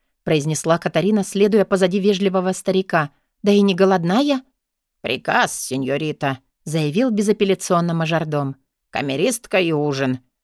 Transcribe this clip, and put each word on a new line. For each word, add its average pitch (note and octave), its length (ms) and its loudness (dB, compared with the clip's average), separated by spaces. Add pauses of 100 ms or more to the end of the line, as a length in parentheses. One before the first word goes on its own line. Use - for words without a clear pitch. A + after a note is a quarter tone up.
(240)
произнесла D#3+ 520 0
Катарина, F#3 480 0
следуя G3 400 2
позади F#3+ 340 2
вежливого F#3+ 540 0
старика. F#3 600 -2 (300)
«Да G#3 80 2
и G3+ 120 4
не G3 120 2
голодна F#3 440 2
я». C#4 240 0 (580)
«Приказ, D#3 580 -4
сеньорита», C#3 840 -4 (240)
заявил D#3+ 460 0
безапелляционно F#3+ 840 0
мажордом. D3+ 640 -2 (340)
«Камеристка C#3+ 680 -2
и E3+ 140 0
ужин. C#3 460 -2 (260)